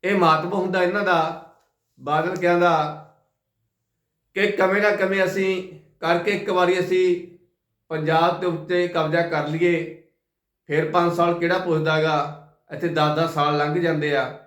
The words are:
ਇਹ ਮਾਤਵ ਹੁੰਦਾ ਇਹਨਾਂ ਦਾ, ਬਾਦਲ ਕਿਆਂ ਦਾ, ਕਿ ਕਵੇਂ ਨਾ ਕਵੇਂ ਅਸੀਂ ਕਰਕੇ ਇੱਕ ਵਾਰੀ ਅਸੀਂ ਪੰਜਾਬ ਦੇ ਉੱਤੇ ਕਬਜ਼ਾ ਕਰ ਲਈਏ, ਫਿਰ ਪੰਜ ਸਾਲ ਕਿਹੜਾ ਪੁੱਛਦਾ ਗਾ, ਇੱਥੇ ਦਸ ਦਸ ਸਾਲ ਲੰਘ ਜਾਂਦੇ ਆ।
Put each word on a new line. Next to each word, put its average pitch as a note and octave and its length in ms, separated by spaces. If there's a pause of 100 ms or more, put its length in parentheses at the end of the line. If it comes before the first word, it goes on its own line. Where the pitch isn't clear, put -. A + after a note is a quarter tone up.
ਇਹ G3 120
ਮਾਤਵ E3+ 380
ਹੁੰਦਾ F#3 300
ਇਹਨਾਂ G3 200
ਦਾ, E3+ 420 (540)
ਬਾਦਲ D#3 360
ਕਿਆਂ F3 240
ਦਾ, D#3+ 460 (1300)
ਕਿ G3+ 180
ਕਵੇਂ G3 300
ਨਾ G#3 100
ਕਵੇਂ G3 340
ਅਸੀਂ F#3+ 540 (200)
ਕਰਕੇ E3+ 320
ਇੱਕ - 180
ਵਾਰੀ F3+ 300
ਅਸੀਂ F3+ 580 (520)
ਪੰਜਾਬ D#3+ 500
ਦੇ F3+ 80
ਉੱਤੇ F3 400
ਕਬਜ਼ਾ E3+ 340
ਕਰ D#3 260
ਲਈਏ, E3 560 (640)
ਫਿਰ D#3 240
ਪੰਜ F3 220
ਸਾਲ E3+ 260
ਕਿਹੜਾ E3+ 180
ਪੁੱਛਦਾ D#3 460
ਗਾ, D3+ 320 (380)
ਇੱਥੇ E3 140
ਦਸ D3+ 320
ਦਸ E3 140
ਸਾਲ D3 240
ਲੰਘ D3+ 220
ਜਾਂਦੇ D3+ 360
ਆ। B2+ 140 (180)